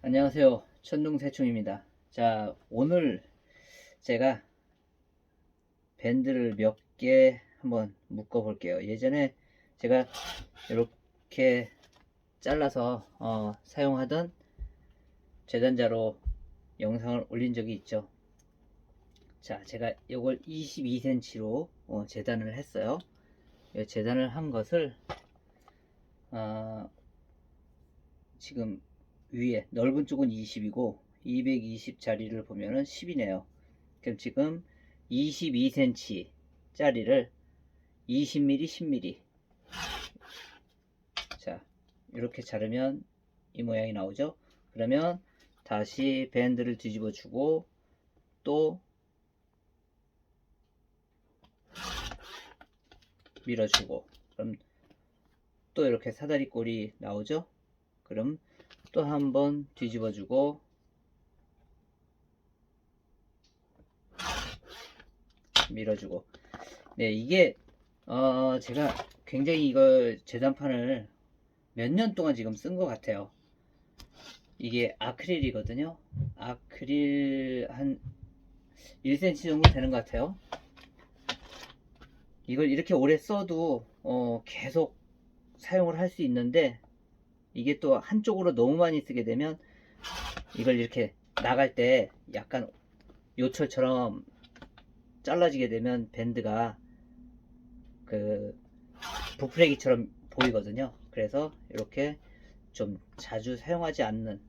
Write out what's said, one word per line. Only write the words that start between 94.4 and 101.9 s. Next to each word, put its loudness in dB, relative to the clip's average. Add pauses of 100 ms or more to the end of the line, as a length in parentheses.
잘라지게 4
되면 -2
밴드가 -2 (1300)
그 -4 (800)
부풀레기처럼 4 (200)
보이거든요. 0 (140)
그래서 -2 (180)
이렇게 -4 (540)